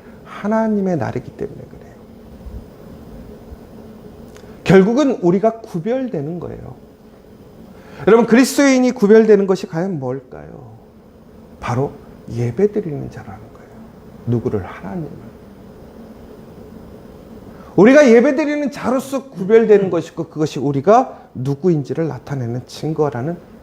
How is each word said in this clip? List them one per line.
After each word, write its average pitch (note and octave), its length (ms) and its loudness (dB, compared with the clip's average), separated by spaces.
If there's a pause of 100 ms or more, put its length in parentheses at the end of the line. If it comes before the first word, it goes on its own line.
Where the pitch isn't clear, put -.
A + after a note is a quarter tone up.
(240)
하나님의 G#3 720 -4
날이기 A#2 360 -6
때문에 - 280 -12
그래요. - 340 -20 (2750)
결국은 A3+ 560 2
우리가 G3 400 0
구별되는 F3 800 -8
거예요. A#2 360 -14 (1300)
여러분, A3+ 200 6
그리스도인이 B3+ 640 4
구별되는 G#3 540 6
것이 F#3 200 -2
과연 E3+ 320 -6
뭘까요? B2+ 800 -12 (800)
바로 A#2 340 -4 (380)
예배드리는 C3+ 800 -4
자라는 G#2+ 300 -16 (120)
거예요. - 160 -20 (580)
누구를? A2 380 -2
하나님을. F#3 440 -12 (2750)
우리가 C4 340 8
예배드리는 C#4+ 640 2
자로서 B3 600 -6
구별되는 G3 600 4
것이고, E3 380 -6
그것이 D3+ 320 -6
우리가 C#3+ 720 0
누구인지를 C3+ 720 -2
나타내는 B2 600 -8
증거라는 D3+ 720 -4 (260)